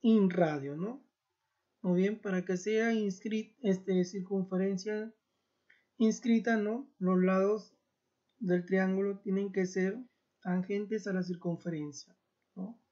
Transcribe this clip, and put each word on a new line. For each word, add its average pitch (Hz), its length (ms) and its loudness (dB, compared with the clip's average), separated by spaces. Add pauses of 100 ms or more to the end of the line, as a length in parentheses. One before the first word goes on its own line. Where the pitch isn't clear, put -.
inradio, 175 760 2
¿no? 214 280 -8 (760)
Muy 180 180 2
bien, 208 180 0
para 185 260 -2
que 185 120 -2
sea 220 360 0
inscrit-, 214 720 -2
este, 190 420 2
circunferencia 196 1080 -2 (840)
inscrita, 226 580 2
¿no? 220 420 -2
Los 185 240 2
lados 196 540 2 (640)
del 175 280 0
triángulo 190 540 0
tienen 196 300 -2
que 190 140 0
ser 190 340 -2 (440)
tangentes 202 640 -2
a 196 60 -4
la 185 100 0
circunferencia, 170 920 -6 (380)
¿no? 202 260 -12 (120)